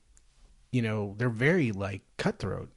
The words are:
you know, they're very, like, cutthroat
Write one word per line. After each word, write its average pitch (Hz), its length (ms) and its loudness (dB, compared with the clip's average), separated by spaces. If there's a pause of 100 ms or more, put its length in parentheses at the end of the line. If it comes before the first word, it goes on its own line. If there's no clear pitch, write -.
(720)
you 123 100 2
know, 107 340 -2
they're 123 140 2
very, 131 420 4
like, 98 300 -4 (160)
cutthroat 98 580 -2